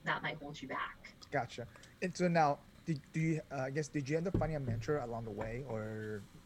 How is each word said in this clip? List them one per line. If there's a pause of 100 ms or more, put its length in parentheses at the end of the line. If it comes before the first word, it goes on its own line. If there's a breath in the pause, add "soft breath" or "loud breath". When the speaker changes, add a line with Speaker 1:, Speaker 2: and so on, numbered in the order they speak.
Speaker 1:
that
might
hold
you
back. (180)
Speaker 2:
Gotcha. (340 loud breath)
And
so
now, (260)
did, (140)
do
you, (100)
uh,
I
guess,
did
you
end
up
finding
a
mentor
along
the
way,
or (240)